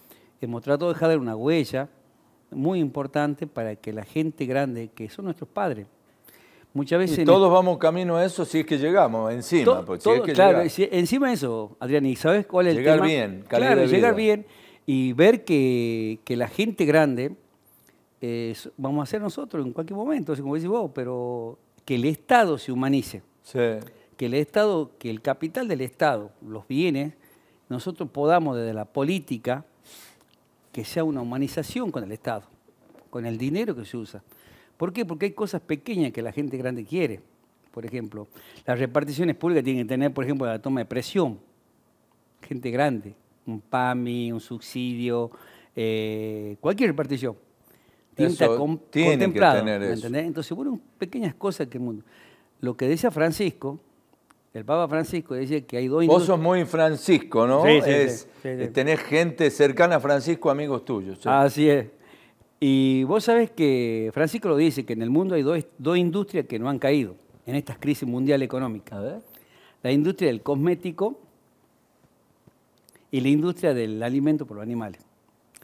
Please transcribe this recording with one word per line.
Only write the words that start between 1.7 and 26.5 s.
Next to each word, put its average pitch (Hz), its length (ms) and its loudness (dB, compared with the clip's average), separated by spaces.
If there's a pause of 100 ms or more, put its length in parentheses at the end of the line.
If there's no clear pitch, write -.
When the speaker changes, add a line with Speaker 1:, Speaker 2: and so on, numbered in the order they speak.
Speaker 1:
muy 170 280 -2
importante 147 680 -2
para 113 280 -6
que - 180 -10
la 107 100 -10
gente 156 420 -4
grande, 123 480 -4
que 110 160 -12
son 196 160 -12
nuestros 165 240 -10
padres, 135 380 -4 (840)
muchas 143 260 0
veces 180 200 0
Speaker 2:
Y - 20 2
Speaker 1:
en 156 60 2
Speaker 2:
todos 190 200 10
Speaker 1:
el 175 60 6
Speaker 2:
vamos 185 240 6
camino 170 400 0
a 175 80 4
eso 180 200 -4
si 156 140 -2
es 151 60 0
que 156 120 0
llegamos, 131 560 2
encima, 123 320 0
Speaker 1:
To-, 247 200 4
Speaker 2:
pues, 90 180 -6
si 214 60 4
es 233 60 6
Speaker 1:
todo, 240 100 2
Speaker 2:
que 160 80 -2
Speaker 1:
claro, 185 260 8
Speaker 2:
llegamos. 175 140 -2
Speaker 1:
si, 190 180 0
encima 226 380 2
de 247 40 0
eso, 113 460 -6
Adrián, 139 260 2
¿y 131 100 0
sabes 196 300 2
cuál 180 220 2
es 170 60 6
el 131 60 2
Speaker 2:
Llegar 147 180 6
Speaker 1:
tema? 156 100 4
Speaker 2:
bien, 104 400 -2
calidad 120 240 2
Speaker 1:
Claro, 135 100 6
Speaker 2:
de 131 60 4
Speaker 1:
llegar 208 280 4
Speaker 2:
vida. 214 200 2
Speaker 1:
bien 208 100 -6 (400)
y 131 280 0
ver 185 320 6
que, 117 800 0
que 123 100 -2
la 120 120 0
gente 202 380 -2
grande, 147 500 2 (840)
eh, 117 320 -4
s-, - 240 -14
vamos 139 300 -4
a - 20 -18
ser 214 120 -4
nosotros 202 440 -8
en 123 80 -6
cualquier 165 240 -8
momento, 214 360 -4
así 139 80 -6
como 139 140 -4
decís 165 140 -4
vos, 202 240 -4
pero 123 640 -8 (280)
que 131 100 -2
el 120 100 0
Estado 165 520 2
se 127 140 -8
humanice. 131 520 -2 (200)
Speaker 2:
Sí. - 160 -6 (580)
Speaker 1:
Que 120 100 -4
el 120 80 -4
Estado, 165 640 0
que 120 100 -10
el 110 120 -8
capital 165 460 -4
del 151 140 -4
Estado, 120 500 -2 (160)
los 107 200 -14